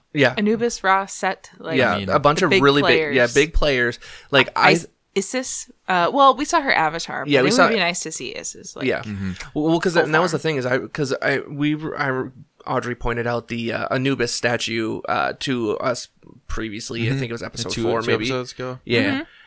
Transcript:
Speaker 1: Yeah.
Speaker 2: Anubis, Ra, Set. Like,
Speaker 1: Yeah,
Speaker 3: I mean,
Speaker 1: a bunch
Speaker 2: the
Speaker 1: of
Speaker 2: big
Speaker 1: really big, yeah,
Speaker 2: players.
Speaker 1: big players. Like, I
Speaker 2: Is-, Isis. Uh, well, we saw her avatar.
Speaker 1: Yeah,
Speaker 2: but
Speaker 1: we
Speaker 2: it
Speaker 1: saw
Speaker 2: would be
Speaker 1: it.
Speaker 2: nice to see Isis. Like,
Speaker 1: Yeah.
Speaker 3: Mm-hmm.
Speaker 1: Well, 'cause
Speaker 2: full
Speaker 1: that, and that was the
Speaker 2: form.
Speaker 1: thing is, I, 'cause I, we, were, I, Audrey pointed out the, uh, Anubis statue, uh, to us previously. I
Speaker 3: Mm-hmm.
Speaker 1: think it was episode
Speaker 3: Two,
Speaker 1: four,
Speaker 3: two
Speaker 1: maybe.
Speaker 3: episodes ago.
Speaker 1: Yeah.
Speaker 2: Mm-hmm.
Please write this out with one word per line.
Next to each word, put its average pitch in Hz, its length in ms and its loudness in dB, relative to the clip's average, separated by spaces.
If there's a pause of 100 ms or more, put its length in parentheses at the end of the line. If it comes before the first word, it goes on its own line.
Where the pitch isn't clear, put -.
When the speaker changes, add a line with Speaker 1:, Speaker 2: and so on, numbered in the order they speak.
(140)
Speaker 1:
Yeah. 131 240 4
Speaker 2:
Anubis, 226 460 0
Ra, 190 240 2
Set. - 500 -6
Like, 160 200 -4
Speaker 1:
Yeah, 120 180 2
Speaker 3:
I 98 40 -2
mean, 98 100 -6
Speaker 1:
a 143 100 2
bunch 143 200 2
Speaker 2:
the 185 60 2
Speaker 1:
of 160 60 2
Speaker 2:
big 196 120 6
Speaker 1:
really 139 180 6
big, 123 180 4 (160)
yeah, 123 80 6
Speaker 2:
players. 120 100 0
Speaker 1:
big 151 200 4
players. 127 460 2 (320)
Like, 135 240 4
I 143 160 6
Speaker 2:
Is-, 165 160 2 (300)
Isis. - 520 -4 (200)
Uh, 175 240 2
well, 269 220 8
we 277 100 -4
saw 320 160 2
her 269 100 0
avatar. 156 560 0
Speaker 1:
Yeah, 139 120 4
Speaker 2:
but 127 60 4
Speaker 1:
we - 40 4
Speaker 2:
it 214 40 4
Speaker 1:
saw 240 100 6
Speaker 2:
would - 80 6
be 226 60 0
Speaker 1:
it. - 20 0
Speaker 2:
nice 175 220 0
to 160 100 -8
see - 240 -10
Isis. - 400 -14
Like, - 100 -6
Speaker 1:
Yeah. 113 160 0
Speaker 3:
Mm-hmm. 98 300 -6 (220)
Speaker 1:
Well, 160 260 0
'cause 160 140 0
Speaker 2:
full 165 80 4
Speaker 1:
that, 127 40 2
and 151 100 -4
that 160 60 4
was 180 100 0
the 151 80 -2
Speaker 2:
form. - 40 -8
Speaker 1:
thing 160 140 -2
is, 127 80 -4
I, 127 140 0
'cause 131 420 -4
I, 139 180 0
we, 147 360 -2
were, 151 240 -8
I, 131 300 -2 (360)
Audrey 123 300 -4
pointed 117 320 -4
out 120 220 -4
the, 117 240 -4
uh, - 200 -4
Anubis 131 400 0
statue, 113 680 -2 (100)
uh, 71 300 0
to 120 400 -2
us - 300 -4 (380)
previously. 113 560 -6
I 123 80 0
Speaker 3:
Mm-hmm. 135 80 -2
Speaker 1:
think 123 100 -4
it 117 40 -6
was 117 100 -8
episode 117 280 -8
Speaker 3:
Two, 117 120 -4
Speaker 1:
four, 113 180 0
Speaker 3:
two 117 100 -4
Speaker 1:
maybe. 113 140 0
Speaker 3:
episodes 127 280 -4
ago. 127 320 -10
Speaker 1:
Yeah. - 160 2 (100)
Speaker 2:
Mm-hmm. 269 100 -2 (260)